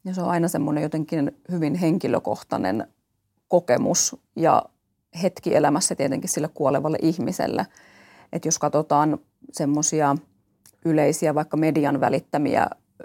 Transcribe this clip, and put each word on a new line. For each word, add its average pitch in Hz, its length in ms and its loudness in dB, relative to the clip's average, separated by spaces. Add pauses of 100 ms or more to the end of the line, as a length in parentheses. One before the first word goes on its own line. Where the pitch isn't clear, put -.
ja 185 80 -6
se 185 80 -4
on 175 80 -2
aina 170 180 2
semmoinen 151 360 -2
jotenkin 151 480 -4 (200)
hyvin 165 240 -2
henkilökohtainen 156 1120 -2 (600)
kokemus - 680 2 (200)
ja 160 280 4 (600)
hetki - 320 -2
elämässä 147 400 2
tietenkin 139 340 -4
sille 151 240 -2
kuolevalle 143 480 0
ihmiselle. - 680 -2 (640)
Et - 120 -8
jos 160 140 -2
katsotaan 151 600 2 (320)
semmosia 147 640 0 (720)
yleisiä 156 500 2
vaikka 156 220 -2
median 147 420 2
välittämiä 135 680 0 (380)